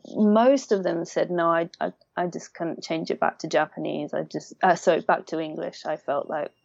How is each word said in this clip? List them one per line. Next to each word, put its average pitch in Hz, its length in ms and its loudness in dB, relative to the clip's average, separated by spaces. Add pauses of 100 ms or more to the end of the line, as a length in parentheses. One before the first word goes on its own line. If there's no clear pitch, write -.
(160)
most 226 560 4
of 196 120 2
them 170 220 -2
said, 170 240 -2
"No, 170 200 2
I, 170 200 0 (120)
I, 180 100 -4 (240)
I 180 120 -2
just 170 260 -10
couldn't 165 300 -6
change 165 280 -4
it - 80 -4
back - 200 0
to 165 80 -8
Japanese. 156 680 -2
I 156 100 -4
just, - 300 -10 (100)
uh, 180 120 6
sorry, 165 260 2
back - 260 0
to 160 120 -6
English. 160 460 -8
I 156 120 -4
felt - 320 -4
like 151 220 -6 (120)